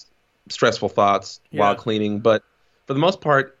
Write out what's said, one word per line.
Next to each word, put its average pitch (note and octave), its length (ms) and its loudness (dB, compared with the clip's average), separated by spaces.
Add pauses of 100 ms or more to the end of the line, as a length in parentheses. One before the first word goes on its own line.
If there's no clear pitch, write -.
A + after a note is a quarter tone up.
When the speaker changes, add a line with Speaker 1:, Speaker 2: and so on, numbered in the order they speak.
(480)
Speaker 1:
stressful A2 400 -2
thoughts G2+ 520 0 (120)
while G#2 200 2
Speaker 2:
Yeah. G2 60 -6
Speaker 1:
cleaning, G#2+ 400 -4
but G#2+ 240 2 (440)
for C#3 80 -6
the C3+ 60 -2
most F#3 200 0
part, C#3 400 0